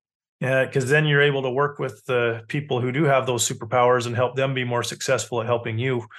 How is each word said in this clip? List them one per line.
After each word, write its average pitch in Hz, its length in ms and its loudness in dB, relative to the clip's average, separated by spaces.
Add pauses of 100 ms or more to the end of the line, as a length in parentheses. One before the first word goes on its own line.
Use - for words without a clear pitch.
(400)
Uh, 131 320 0
'cause 131 160 0
then 151 160 4
you're 147 160 4
able 139 220 4
to 131 80 -2
work 143 300 -2
with 123 240 -8
the 120 420 0
people 143 340 -4
who 127 120 -2
do 143 100 0
have 135 240 4
those 120 180 0
superpowers 123 640 2
and 120 80 -4
help 123 220 0
them 135 180 0
be 131 80 -2
more 120 220 -2
successful 120 560 -2
at 113 80 -4
helping 113 300 -2
you 123 280 -2 (120)